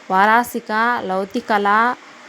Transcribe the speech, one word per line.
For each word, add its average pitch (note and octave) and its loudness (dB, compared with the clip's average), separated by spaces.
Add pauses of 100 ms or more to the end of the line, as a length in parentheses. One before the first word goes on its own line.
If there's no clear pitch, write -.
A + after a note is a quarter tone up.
(100)
వారాసిక, A3+ 0
లౌతికల, G3+ -2 (340)